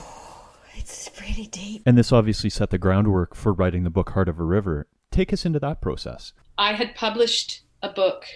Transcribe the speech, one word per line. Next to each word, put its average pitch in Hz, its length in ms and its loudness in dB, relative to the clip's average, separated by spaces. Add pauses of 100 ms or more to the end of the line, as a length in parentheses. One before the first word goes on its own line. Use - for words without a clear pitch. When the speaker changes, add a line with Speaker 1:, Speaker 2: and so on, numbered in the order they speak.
Speaker 1:
<sighs> - 60 -18 (720)
It's - 300 -12 (100)
really 208 280 -4
deep. 202 400 -12
Speaker 2:
And 123 100 8
this 120 140 4
obviously 110 400 4
set - 180 -2
the 101 80 0
groundwork 95 560 2
for - 180 0
writing 90 320 2
the 87 60 0
book 85 220 0
Heart 92 180 2
of 80 100 -4
a 85 40 -2
River. 85 440 0 (240)
Take 185 220 2
us 196 100 -2
into 160 160 0
that 147 220 -6
process. - 520 -6 (260)
Speaker 3:
I 208 140 2
had 220 200 -4
published 226 680 -2 (180)
a 202 80 -6
book 190 360 0 (100)